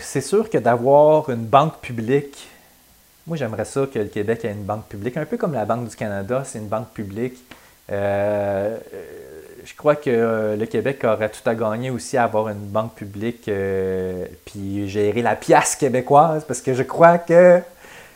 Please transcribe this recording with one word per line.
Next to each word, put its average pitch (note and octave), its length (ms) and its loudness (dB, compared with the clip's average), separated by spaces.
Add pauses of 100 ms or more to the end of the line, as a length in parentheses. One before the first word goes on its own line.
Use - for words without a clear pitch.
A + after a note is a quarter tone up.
c'est - 180 -6
sûr G#3+ 300 0
que D#3 80 2
d'avoir C#3 720 4
une A#2 140 -4
banque C#3 360 2
publique, B2+ 680 -4 (760)
moi, E3 120 -8
j'aimerais A2 300 -6
ça C3+ 200 -2
que A#2 140 -4
le G#2 60 -2
Québec G#2+ 380 -4
ait A2+ 60 -4
une G2+ 140 -8
banque G#2 220 -6
publique, G#2+ 300 -8
un D3+ 100 -6
peu A#3+ 100 -6
comme G#3+ 160 -2
la A2+ 120 -2
Banque A2+ 240 -2
du - 60 -16
Canada, G#2 500 -4
c'est A#2+ 140 -12
une G#2+ 80 -10
banque A2 220 -6
publique. A2 500 -8 (540)
Euh, G2+ 840 -2 (160)
euh, - 140 -14 (580)
je - 120 -20
crois - 180 2
que, D3 160 -2
euh, A2+ 460 2
le A2 100 -2
Québec A#2+ 380 -2
aurait A2 240 2
tout - 200 -8
à A#2 60 2
gagner A2+ 360 -4
aussi B2 260 -4
à A#2+ 80 4
avoir G#2+ 240 0
une G2+ 180 -8
banque A2 300 -4
publique, G#2+ 500 -8
euh, F#2+ 800 -2 (180)
puis G2 440 -8
gérer G#2 340 0
la G#2+ 140 0
pièce - 400 2
québécoise, D3 680 2
parce - 160 -6
que C3 140 -2
je B2+ 80 0
crois E3+ 360 6
que F3 420 8 (560)